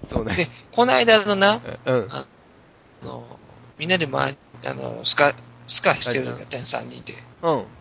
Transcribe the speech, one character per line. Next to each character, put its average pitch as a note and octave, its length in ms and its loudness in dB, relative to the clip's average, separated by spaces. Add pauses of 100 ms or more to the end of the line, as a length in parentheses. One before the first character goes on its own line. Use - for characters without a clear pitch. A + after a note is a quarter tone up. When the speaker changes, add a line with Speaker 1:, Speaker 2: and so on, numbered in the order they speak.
Speaker 1:
そ - 180 -4
う A2 40 -6
ね。 G#2+ 100 -4
Speaker 2:
で、 E3+ 120 0 (240)
こ A#3+ 140 4
の B3 100 4
間 A3+ 300 6
の G3+ 100 2
な、 G3+ 260 4 (240)
Speaker 1:
う C3+ 60 2
ん。 A#2 180 2
Speaker 2:
あ - 160 -10 (800)
の、 A#2+ 220 -14 (520)
み D#3 100 -8
ん - 20 -6
な F#3 80 4
で D#3+ 100 0
ま、 C3+ 240 0 (320)
あ C3+ 100 -6
の、 B2 300 -8
ス - 120 -2
カ、 C#3+ 200 4 (320)
ス - 140 -6
カ F3+ 140 4
し - 100 -4
て B2 140 -2
る B2+ 60 -4
時 A#2+ 140 -8
や - 60 -14
っ - 20 -20
た C3+ 100 -8
ん - 20 -6
や、 - 0 -
Speaker 1:
は B2 40 -10
い。 - 40 -12
Speaker 2:
三 B2 200 -8
人 B2 160 -16
で。 - 120 -16 (280)
Speaker 1:
う E3 80 2
ん。 A#2 140 -2 (160)